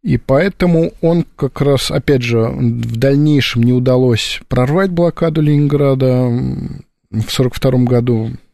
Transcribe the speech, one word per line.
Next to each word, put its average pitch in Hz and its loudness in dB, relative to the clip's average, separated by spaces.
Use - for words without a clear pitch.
И 147 0
поэтому 170 0
он 170 2
как - -6
раз, 139 0
опять 131 0
же, 117 0
в 117 -2
дальнейшем 139 2
не 123 4
удалось 127 0
прорвать 147 0
блокаду 165 0
Ленинграда, 143 2
м, 127 -2
в 110 -4
сорок 127 -2
втором 131 0
году. 120 0